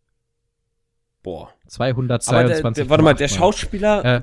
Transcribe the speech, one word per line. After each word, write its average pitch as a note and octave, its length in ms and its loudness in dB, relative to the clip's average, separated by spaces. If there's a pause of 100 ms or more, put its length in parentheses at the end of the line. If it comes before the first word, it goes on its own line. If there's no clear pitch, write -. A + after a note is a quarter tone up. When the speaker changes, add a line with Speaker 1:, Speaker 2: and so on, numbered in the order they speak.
(1200)
Speaker 1:
Boah. D#2+ 280 -12 (140)
Speaker 2:
Zweihundertzweiundzwanzig B2 1000 0
Speaker 1:
Aber A#2 80 -2
der, C#3+ 120 -4
der, B2+ 60 -6
warte D#3 120 6
mal, D3+ 120 6
der C#3 140 -2
Speaker 2:
Mal. G2+ 60 -4
Speaker 1:
Schauspieler, G3+ 680 0
Speaker 2:
Äh, B2 180 0